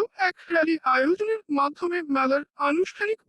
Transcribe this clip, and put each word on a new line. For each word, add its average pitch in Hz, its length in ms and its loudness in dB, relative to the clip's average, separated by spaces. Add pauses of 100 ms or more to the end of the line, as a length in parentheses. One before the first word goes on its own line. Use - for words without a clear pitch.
(280)
এক 359 80 -6 (140)
র‍্যালি 330 260 2 (180)
আয়োজনের 381 460 0 (180)
মাধ্যমে 320 400 -2 (180)
মেলার 269 260 0 (260)
আনুষ্ঠানিক 381 500 -2 (100)